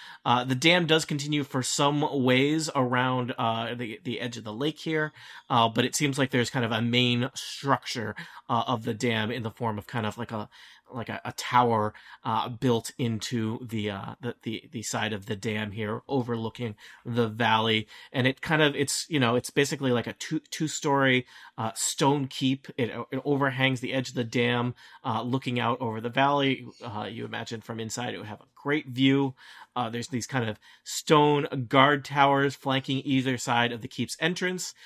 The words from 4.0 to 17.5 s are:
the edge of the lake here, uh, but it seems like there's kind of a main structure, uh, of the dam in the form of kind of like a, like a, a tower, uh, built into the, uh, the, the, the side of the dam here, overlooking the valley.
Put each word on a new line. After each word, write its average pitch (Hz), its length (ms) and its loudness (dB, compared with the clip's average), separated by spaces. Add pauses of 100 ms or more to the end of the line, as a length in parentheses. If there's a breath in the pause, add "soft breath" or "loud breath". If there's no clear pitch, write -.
the 120 160 -6
edge 123 160 -6
of 113 80 -12
the 107 100 -8
lake 143 260 -4
here, 156 340 -4 (360 loud breath)
uh, 117 200 6
but 117 160 2
it - 100 -4
seems 139 220 0
like 135 140 0
there's 120 180 2
kind 123 160 0
of 110 80 -2
a 110 80 0
main 120 540 2
structure, 120 800 -2 (340 loud breath)
uh, 117 180 2
of 117 160 -2
the 120 100 -2
dam 110 380 0
in 120 120 -6
the 110 80 -6
form 110 260 -4
of 101 100 -10
kind 117 180 -4
of 104 120 -4
like 117 160 -8
a, 107 160 -6 (440 loud breath)
like 117 160 -8
a, 107 160 -6
a 123 60 -6
tower, 117 640 2 (280 loud breath)
uh, 110 240 -2
built 120 520 -2
into 113 680 -2
the, 107 240 -4
uh, 98 320 -8
the, 117 220 -8
the, 110 280 -8
the 117 120 -8
side 110 300 -4
of 98 120 -8
the 110 100 -6
dam 107 360 -4
here, 107 360 -6
overlooking 117 680 -4 (280 loud breath)
the 120 240 0
valley. 110 600 2 (260 loud breath)